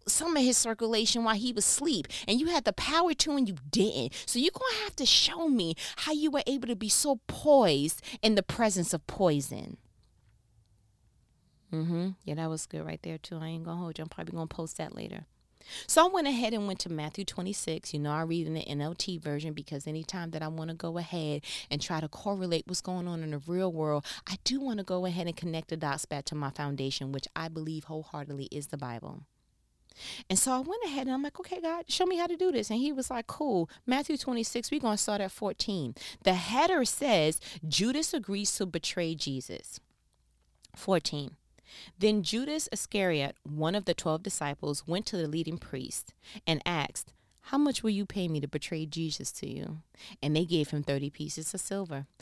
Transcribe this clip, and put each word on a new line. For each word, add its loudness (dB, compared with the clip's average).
some 4
of 6
his 6
circulation 4
while 6
he 0
was 2
asleep, 2
and 4
you 2
had 4
the 2
power 4
to 2
and 4
you -2
didn't. 2
So 0
you're 4
gonna -2
have -6
to 0
show 4
me 2
how 0
you 2
were 2
able 0
to 0
be -2
so 4
poised 6
in 6
the 4
presence 2
of -2
poison. 0
Mm-hmm. 0
Yeah, -4
that -2
was -4
good -6
right -8
there -8
too. -10
I -6
ain't -6
gonna -6
hold -6
you. -6
I'm -8
probably -10
gonna -4
post -8
that -8
later. -10
So 8
I 4
went 2
ahead 0
and 0
went -4
to -6
Matthew -6
twenty-six. -6
You -2
know, 0
I 0
read 0
in -2
the -2
N -2
L -2
T -4
version -4
because -8
anytime -6
that -6
I -6
wanna -6
go -6
ahead -4
and -2
try -2
to -4
correlate -2
what's -4
going -4
on -4
in -4
the -4
real 0
world, 0
I -6
do 0
wanna -2
go 0
ahead -2
and -4
connect -4
the -4
dots -2
back -6
to -6
my -2
foundation, -4
which -6
I -6
believe -6
wholeheartedly -8
is -6
the -8
Bible. -8
And 4
so 4
I 2
went -4
ahead -2
and 0
I'm 0
like, -6
"Okay, -6
God, -2
show 4
me 2
how 2
to 0
do 4
this." 2
And 2
he 2
was -2
like, -4
"Cool. 2
Matthew 0
twenty-six, -2
we're 0
gonna 2
start 2
at -2
fourteen." -2
The 8
header 4
says, 4
"Judas 2
agrees 0
to 0
betray -2
Jesus." -6
Fourteen. 0
Then 4
Judas -2
Iscariot, 0
one 0
of 0
the 4
twelve 0
disciples, -4
went 0
to -4
the 0
leading -2
priests -8
and 2
asked, -4
"How 0
much 4
will 4
you 0
pay -2
me 0
to -2
betray -4
Jesus -4
to -8
you?" -8
And 2
they 4
gave 2
him 0
thirty 0
pieces -8
of -6
silver. -4